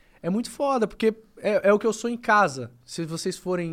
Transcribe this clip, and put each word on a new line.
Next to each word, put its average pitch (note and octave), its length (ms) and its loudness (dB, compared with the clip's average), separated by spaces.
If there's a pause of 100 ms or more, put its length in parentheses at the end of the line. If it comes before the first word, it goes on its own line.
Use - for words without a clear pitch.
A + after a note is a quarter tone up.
(220)
é E3 60 -6
muito G#3+ 220 -2
foda, C4 360 0
porque A3 280 0 (240)
é, G3+ 300 0
é G#3 40 8
o G#3 60 6
que A3+ 80 -2
eu A3 80 2
sou A#3+ 160 -6
em A#3+ 60 -6
casa. F3 540 2 (140)
Se - 220 -8
vocês E3 320 -6
forem F3 340 -4